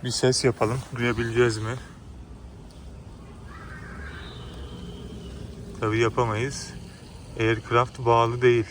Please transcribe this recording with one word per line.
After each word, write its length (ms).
bir 60
ses 340
yapalım. 340
Duyabileceğiz 640
mi? 160
Tabii 180
yapamayız. 760
Aircraft 580
bağlı 440
değil. 280